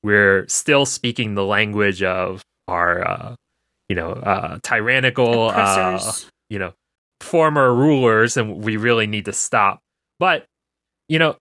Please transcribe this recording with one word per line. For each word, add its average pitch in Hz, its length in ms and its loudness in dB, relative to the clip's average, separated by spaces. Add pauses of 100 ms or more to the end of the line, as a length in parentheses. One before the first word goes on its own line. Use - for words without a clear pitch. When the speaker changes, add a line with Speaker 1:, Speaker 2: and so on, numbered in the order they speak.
Speaker 1:
we're 104 440 4
still 143 380 2
speaking 113 500 -4
the 98 100 -2
language 101 580 0
of 92 380 -2 (260)
our, 87 400 0
uh, - 280 -8 (540)
you 92 60 -2
know, 85 160 -4
uh, 95 520 -4
tyrannical, 120 880 0
uh, - 20 -2 (440)
Speaker 2:
Oppressors. 95 340 -8 (200)
Speaker 1:
you 101 100 -8
know, 90 140 -8 (480)
former 151 520 2
rulers, 120 640 2
and 107 260 -4
we 110 140 -2
really 113 300 0
need 104 180 -6
to 101 80 -6
stop. 101 460 0 (400)
But, 175 260 0 (640)
you 156 100 0
know, 156 220 2